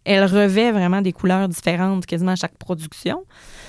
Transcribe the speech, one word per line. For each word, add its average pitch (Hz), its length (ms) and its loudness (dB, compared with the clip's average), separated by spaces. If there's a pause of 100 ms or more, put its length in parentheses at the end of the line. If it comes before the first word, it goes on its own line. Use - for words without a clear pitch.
elle 196 200 4
revêt 202 460 2
vraiment 190 300 2
des 185 120 -2
couleurs 190 360 0
différentes 180 560 -2
quasiment 175 280 -2
à - 20 0
chaque - 220 -8
production. 175 680 -8 (460)